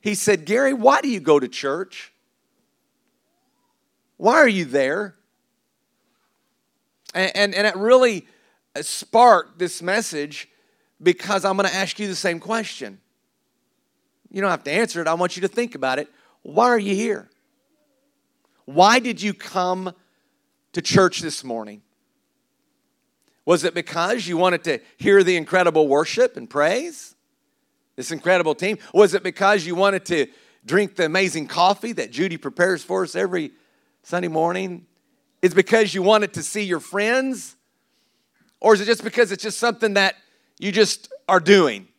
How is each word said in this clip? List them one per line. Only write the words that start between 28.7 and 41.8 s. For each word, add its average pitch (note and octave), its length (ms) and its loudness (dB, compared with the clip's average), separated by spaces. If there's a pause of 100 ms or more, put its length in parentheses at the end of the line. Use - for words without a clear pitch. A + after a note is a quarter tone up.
Was F#3+ 200 6
it F#3 80 -2
because F#3+ 440 0
you F3 100 -6
wanted F#3+ 300 0
to D#3 220 -2 (380)
drink G3 300 -2
the F3 100 0
amazing E3 420 -2
coffee G3 460 0
that C#3 160 -8
Judy E3 280 -4
prepares E3 460 -2
for F#3+ 200 -4
us E3 120 -10
every F3+ 360 -4 (500)
Sunday F3 280 -6
morning? F3 580 -4 (540)
Is F3+ 100 2
it - 40 -4
because G3 380 2
you F#3+ 80 -4
wanted G#3 320 2
to D#3+ 100 -10
see G#3 200 -6
your F3 160 -4
friends? A#3+ 760 -4 (1040)
Or A3 140 6
is G3 80 4
it G3+ 40 -6
just A3 180 -2
because A3 280 0
it's F#3+ 120 -10
just G#3 160 -8
something A3+ 340 -2
that F#3+ 220 2 (420)
you G3+ 140 -6
just - 420 0 (160)
are F#3 100 6
doing? D3+ 480 4 (120)